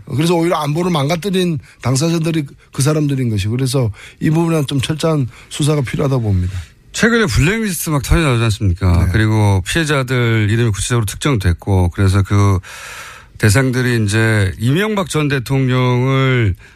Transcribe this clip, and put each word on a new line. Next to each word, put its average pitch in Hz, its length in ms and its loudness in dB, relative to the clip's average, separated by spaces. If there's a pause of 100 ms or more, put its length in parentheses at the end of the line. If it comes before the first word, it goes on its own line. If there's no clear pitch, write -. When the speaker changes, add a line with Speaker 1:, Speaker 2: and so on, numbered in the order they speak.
Speaker 1:
그래서 165 300 0
오히려 170 220 0
안보를 156 340 -2
망가뜨린 170 680 0 (220)
당사자들이 160 640 0 (260)
그 - 100 -4
사람들인 143 480 0
것이고, 104 220 -2
그래서 123 400 0 (300)
이 156 80 2
부분은 160 380 0
좀 143 120 -2
철저한 151 480 -2 (220)
수사가 147 320 0
필요하다고 131 400 -2
봅니다. 92 320 0 (400)
Speaker 2:
최근에 226 320 2
블랙리스트 170 640 0
막 147 120 0
터져 170 200 2
나오지 120 240 2
않습니까? 92 600 0
Speaker 1:
네. 95 60 0
Speaker 2:
그리고 110 560 2
피해자들 127 840 0
이름이 113 220 2
구체적으로 113 340 -2
특정됐고, 95 880 0
그래서 98 300 2
그 101 360 2 (800)
대상들이 123 680 2
이제 107 520 0
이명박 185 520 0
전 151 180 -2
대통령을 127 1300 0 (200)